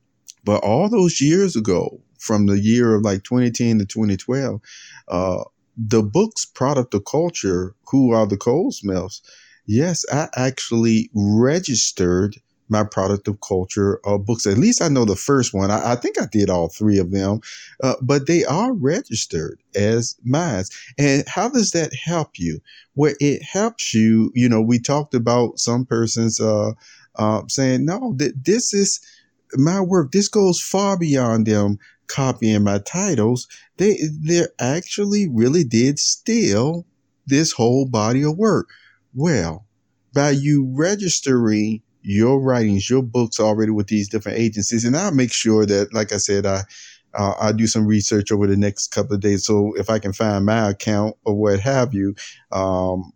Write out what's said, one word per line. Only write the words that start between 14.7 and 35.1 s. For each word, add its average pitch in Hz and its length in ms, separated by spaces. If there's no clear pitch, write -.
I 170 100
know 135 140
the 101 120
first 135 400
one. 98 160
I, 107 220
I - 20
think 330 260
I 190 100
did 101 200
all 87 160
three 104 320
of 87 100
them, 98 320
uh, 131 180
but 135 280
they 165 180
are 220 280
registered 131 880
as 113 500
mine. 123 420
And 143 280
how 202 220
does 240 220
that 165 240
help 160 420
you? 82 220
Well, 147 260
it 143 220
helps 208 540
you, 110 400
you 123 120
know, 110 140
we 117 160
talked 139 380
about 120 420
some 120 260
persons, 113 560
uh, 110 340
uh, 107 320
saying, 131 380
"No, 214 340
th-, 147 200
this 190 320
is 202 280
my 165 260
work. 175 300
This 202 160
goes 190 340
far 196 340
beyond 127 520
them 104 320
copying 117 580
my 101 140
titles. 123 680
They, 196 200
they 170 220
actually 202 680